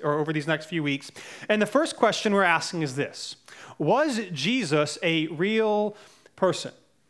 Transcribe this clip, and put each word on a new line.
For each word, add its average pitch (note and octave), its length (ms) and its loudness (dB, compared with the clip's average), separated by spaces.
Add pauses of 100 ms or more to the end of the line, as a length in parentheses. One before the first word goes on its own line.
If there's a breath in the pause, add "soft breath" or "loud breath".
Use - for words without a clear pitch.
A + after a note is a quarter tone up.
or D3+ 160 0
over D#3 140 -2
these D3+ 140 -2
next D#3 180 0
few E3 180 -4
weeks. C#3+ 280 -2 (360 loud breath)
And G#3+ 140 4
the G3+ 40 4
first D4+ 300 0
question G#3 380 2
we're G3 100 4
asking E3+ 380 2
is C3+ 160 -4
this: - 400 -6 (400 loud breath)
Was A#3 420 2 (140)
Jesus D3+ 680 0
a E3 260 0
real G#3 680 0 (400 loud breath)
person? E3 380 0 (360)